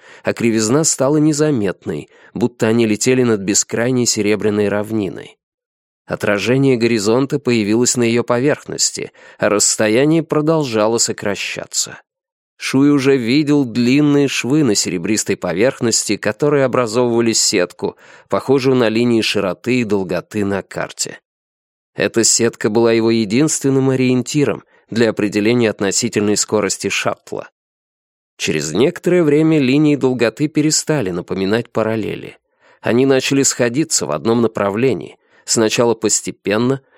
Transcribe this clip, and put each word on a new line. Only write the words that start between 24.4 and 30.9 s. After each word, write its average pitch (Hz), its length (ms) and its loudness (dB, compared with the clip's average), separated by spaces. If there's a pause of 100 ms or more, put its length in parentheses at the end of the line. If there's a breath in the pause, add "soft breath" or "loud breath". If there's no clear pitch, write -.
для 110 180 2
определения 104 640 2
относительной 104 680 -2
скорости 98 540 -2
шаттла. - 580 -6 (880)
Через 78 360 -4
некоторое 170 500 0
время 156 360 2
линии 143 380 2
долготы 127 520 0
перестали 147 600 0